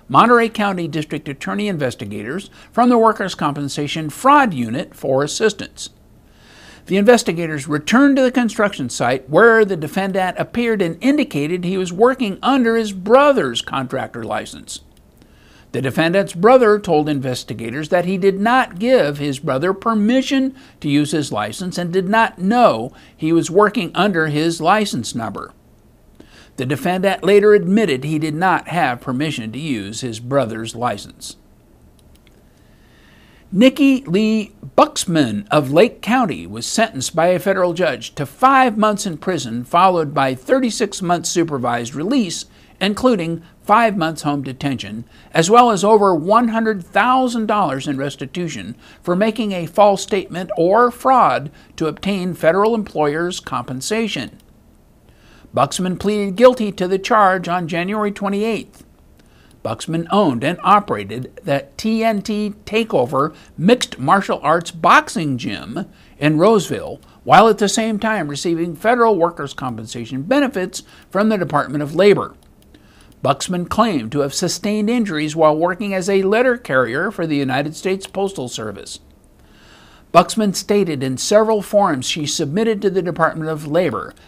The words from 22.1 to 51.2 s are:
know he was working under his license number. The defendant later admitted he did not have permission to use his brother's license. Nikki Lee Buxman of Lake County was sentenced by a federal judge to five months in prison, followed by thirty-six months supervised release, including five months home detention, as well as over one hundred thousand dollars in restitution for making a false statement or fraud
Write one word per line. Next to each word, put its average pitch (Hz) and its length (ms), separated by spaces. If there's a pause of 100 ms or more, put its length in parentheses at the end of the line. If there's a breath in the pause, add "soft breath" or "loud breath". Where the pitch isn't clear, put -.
know 180 520 (240 loud breath)
he 160 160
was 165 200
working 202 420
under 170 320
his 160 340
license 165 540
number. 107 380 (1040 loud breath)
The 123 100
defendant 180 560
later 202 320
admitted 180 480
he 156 160
did 151 160
not 170 320
have 156 340
permission 123 520
to 127 80
use 113 400
his 113 180
brother's 117 560
license. - 640 (2250 soft breath)
Nikki 262 540
Lee 214 460 (240)
Buxman 156 760
of 139 200
Lake 214 300
County 196 460
was 110 180
sentenced - 480
by 165 140
a 185 100
federal 180 360
judge 151 420
to 143 100
five 262 500
months 208 300
in 160 120
prison, 123 440
followed 170 500
by 135 220
thirty-six 247 640
months 175 280
supervised 127 640
release, 185 520 (340 soft breath)
including 185 640 (280 loud breath)
five 220 260
months 160 260
home 147 200
detention, 123 640 (280 soft breath)
as 160 160
well 240 220
as 190 140
over 202 280
one 202 360
hundred 220 340
thousand 240 640
dollars 156 400
in 143 100
restitution 143 760 (260 loud breath)
for 175 140
making 214 380
a 175 120
false 202 380
statement 185 540
or 214 340
fraud 165 600 (240 soft breath)